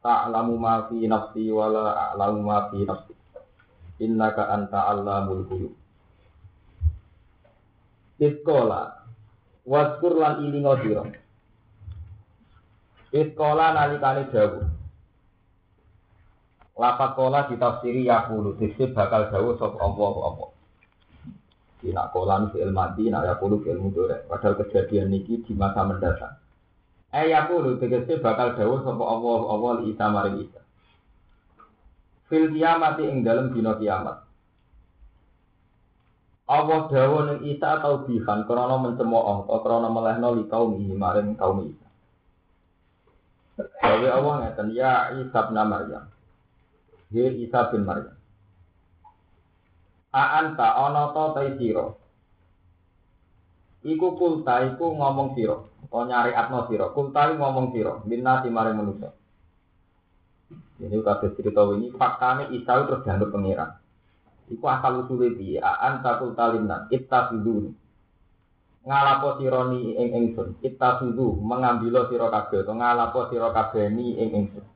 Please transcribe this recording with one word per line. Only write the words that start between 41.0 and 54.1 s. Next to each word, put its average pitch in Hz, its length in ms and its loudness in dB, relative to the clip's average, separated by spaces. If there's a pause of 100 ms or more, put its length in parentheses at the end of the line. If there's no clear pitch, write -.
kaum 95 320 -2
Isa. - 220 -16 (1700)
Dawe - 480 2
Allah 139 260 4 (140)
ngeten, 107 240 -4
"Ya 127 480 2
Isa 123 200 -2 (120)
bin 107 80 0
Maryam." 92 480 -2 (1040)
He 117 120 2 (200)
Isa 120 240 2
bin 107 160 0
Maryam. - 320 -6 (2000)
"A 147 240 4
anta 156 400 2
ana 147 320 2
ta 156 240 0
ta 139 60 0 (180)
sira?" 104 320 0 (1900)
Iku 165 400 0